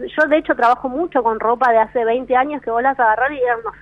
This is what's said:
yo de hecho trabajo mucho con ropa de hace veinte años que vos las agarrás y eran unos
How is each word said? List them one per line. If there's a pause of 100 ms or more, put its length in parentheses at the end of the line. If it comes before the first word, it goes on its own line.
(160)
yo
de
hecho
trabajo
mucho
con
ropa
de
hace
veinte
años
que
vos
las
agarrás
y
eran
unos